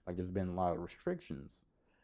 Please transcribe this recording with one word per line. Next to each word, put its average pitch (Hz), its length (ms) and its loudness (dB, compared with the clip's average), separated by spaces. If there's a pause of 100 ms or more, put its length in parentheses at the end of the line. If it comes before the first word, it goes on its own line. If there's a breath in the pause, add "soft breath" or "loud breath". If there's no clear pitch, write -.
Like, 90 100 -2
there's 90 140 0
been 92 180 2
a 90 60 0
lot 90 200 4
of 85 60 0
restrictions, - 840 -6 (380 soft breath)